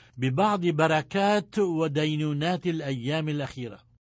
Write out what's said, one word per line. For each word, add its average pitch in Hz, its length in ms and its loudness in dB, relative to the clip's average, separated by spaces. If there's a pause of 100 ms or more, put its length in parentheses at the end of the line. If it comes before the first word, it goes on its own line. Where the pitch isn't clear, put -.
(160)
ببعض 175 500 2
بركات 175 920 2
ودينونات 156 1080 0
الأيام 151 640 -2
الأخيرة، 131 520 -6 (220)